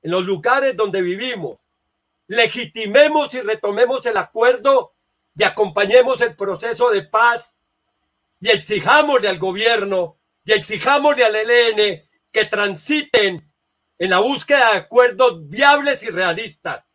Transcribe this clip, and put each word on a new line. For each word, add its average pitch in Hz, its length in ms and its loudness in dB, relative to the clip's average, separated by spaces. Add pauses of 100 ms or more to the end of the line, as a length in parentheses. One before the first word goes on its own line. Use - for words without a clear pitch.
en 165 80 -8
los 185 140 -2
lugares 233 520 0
donde 196 260 -2
vivimos. 185 580 -6 (680)
Legitimemos 240 1080 0
y 254 60 -6
retomemos 220 680 -2
el 220 100 -2
acuerdo 240 800 0 (420)
y 202 80 0
acompañemos 208 760 2
el 240 160 -2
proceso 226 540 -2
de 196 120 0
paz 233 560 -2 (800)
y 214 100 -2
exijámosle 208 800 2
al 185 100 -4
gobierno 190 800 -2 (260)
y 214 80 -2
exijámosle 254 720 0
al 214 120 0
E 214 60 -2
L 240 280 2
N 208 380 -2 (220)
que 214 160 -2
transiten 208 1040 -2 (480)
en 185 120 -4
la 180 80 2
búsqueda 254 540 2
de 190 60 0
acuerdos 208 680 2
viables 277 540 2
y 226 80 -8
realistas 175 840 -6